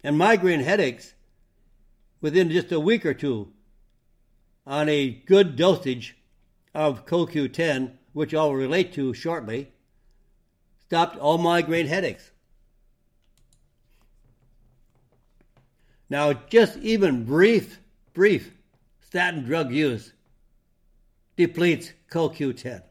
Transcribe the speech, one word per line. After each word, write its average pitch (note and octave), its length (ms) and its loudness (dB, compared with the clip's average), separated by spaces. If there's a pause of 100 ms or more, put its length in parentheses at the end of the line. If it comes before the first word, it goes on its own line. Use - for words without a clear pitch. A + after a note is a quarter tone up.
And D3 160 0
migraine F#3 420 4
headaches, D#3 540 -2 (1040)
within D#3+ 300 2
just F3 220 -2
a D#3+ 80 0
week G3 260 0
or C#3 80 -2
two, A#2 380 -6 (1120)
on D3 220 -2
a C#3+ 220 0
good F3+ 440 2
dosage C3+ 600 0 (580)
of D3 320 -2
co E3+ 180 0
Q D3+ 240 -4
ten, C3+ 500 -4 (140)
which D3+ 220 -6
I'll D#3 180 2
relate D3+ 400 -2
to C3 220 -4
shortly, C#3 580 -8 (1080)
stopped E3+ 360 -2
all D3+ 220 0
migraine E3+ 480 0
headaches. D#3 440 -6 (3750)
Now, C#3+ 240 0
just - 420 4
even F#3+ 480 0
brief, F3+ 560 2 (320)
brief F#3 420 0 (460)
statin F3 440 -4
drug C3+ 280 -4
use C3+ 400 -4 (1200)
depletes E3+ 560 0 (160)
co E3 200 -2
Q C#3 240 -4
ten. B2 380 -14